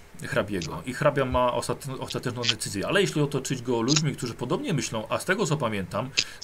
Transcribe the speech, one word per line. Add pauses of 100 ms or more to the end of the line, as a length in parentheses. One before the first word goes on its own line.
(220)
hrabiego
i
hrabia
ma
ostat-, (120)
ostateczną
decyzję,
ale
jeśli
otoczyć
go
ludźmi,
którzy
podobnie
myślą,
a
z
tego,
co
pamiętam, (340)